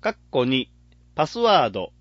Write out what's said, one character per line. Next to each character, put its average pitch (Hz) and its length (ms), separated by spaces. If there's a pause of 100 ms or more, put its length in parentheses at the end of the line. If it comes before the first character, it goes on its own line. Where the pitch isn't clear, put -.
か 214 100
っ 220 60 (140)
こ 127 140
二、 127 260 (460)
パ 156 100
ス 233 140
ワ 196 260
ー 104 40
ド 95 300